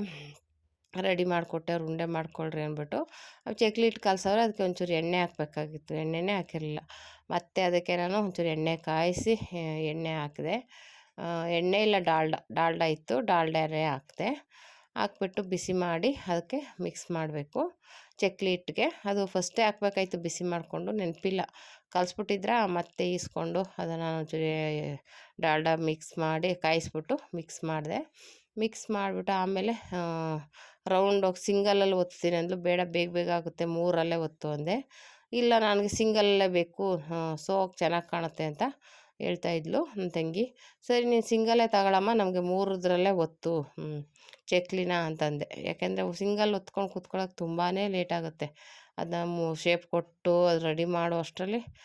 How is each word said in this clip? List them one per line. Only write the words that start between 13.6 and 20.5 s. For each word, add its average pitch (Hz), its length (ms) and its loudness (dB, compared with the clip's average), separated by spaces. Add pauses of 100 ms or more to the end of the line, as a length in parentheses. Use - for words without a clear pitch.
ಹಾಕಿದೆ. 180 640 -4 (460)
ಹಾಕ್ಬಿಟ್ಟು 202 480 -2
ಬಿಸಿ 185 300 -4
ಮಾಡಿ 180 440 0 (100)
ಅದಕ್ಕೆ 185 540 -4
ಮಿಕ್ಸ್ 175 300 -8
ಮಾಡಬೇಕು. 160 600 -4 (460)
ಚಕ್ಲಿ 190 320 0
ಹಿಟ್ಟಿಗೆ 185 560 -2
ಅದು 202 200 0
ಫಸ್ಟೇ 185 380 -2
ಹಾಕ್ಬೇಕಾಯ್ತು 202 540 0
ಬಿಸಿ 165 260 -6
ಮಾಡಿಕೊಂಡು, 175 480 -4